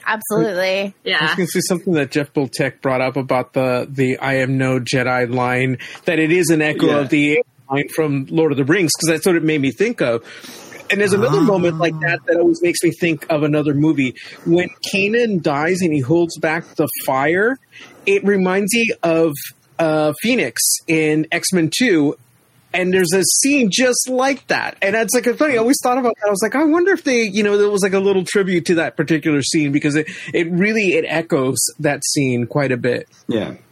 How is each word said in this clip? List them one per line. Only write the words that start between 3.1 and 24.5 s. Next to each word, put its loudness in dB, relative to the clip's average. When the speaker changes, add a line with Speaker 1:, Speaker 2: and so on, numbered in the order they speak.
Speaker 3:
about -2
the, 0
the 0
"I -2
am 0
no 0
Jedi" 0
line, 0
that 0
it 2
is 4
an 4
echo 2
Speaker 4:
Yeah. 2
Speaker 3:
of -2
the 2
line -2
from -2
Lord 2
of -4
the 2
Rings, 2
'cause -2
that's 0
what 4
it 0
made 2
me 0
think -2
of. 0
And 0
there's 2
another 2
Speaker 4:
Ah. 4
Speaker 3:
moment 2
like -2
that -2
that 2
always 2
makes 0
me 2
think -2
of 0
another 0
movie. 0
When 2
Kanan 0
dies 0
and 0
he 0
holds 0
back -4
the 0
fire, 0
it 2
reminds 2
me 0
of, 2
uh, 0
Phoenix 0
in 2
X-Men 0
two. 2
And 0
there's 2
a 4
scene 2
just 0
like -2
that. -4